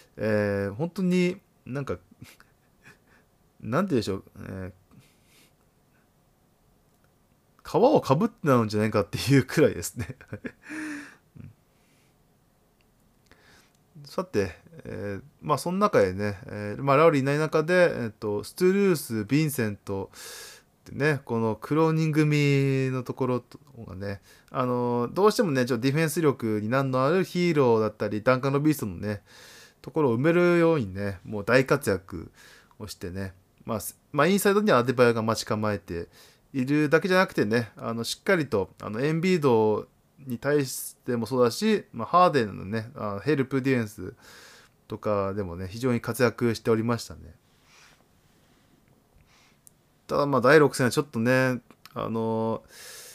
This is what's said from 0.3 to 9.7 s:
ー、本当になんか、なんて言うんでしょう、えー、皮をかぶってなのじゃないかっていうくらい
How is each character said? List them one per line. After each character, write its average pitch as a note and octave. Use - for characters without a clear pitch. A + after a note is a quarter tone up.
ー、 G2
本 D3+
当 G3
に F3+
な C3+
ん C3
か、 F2+
な A#2+
ん G3+
て E3
言 -
う -
ん -
で G#2
し G2+
ょ F#2+
う、 -
え F#2+
ー、 -
皮 -
を A#3+
か C3+
ぶ F#3
っ -
て -
な C3
の A2+
じ G#2
ゃ -
な G#2+
い G#2+
か G#2+
っ G2+
て -
い C#3
う B2
く -
ら A#2+
い F#2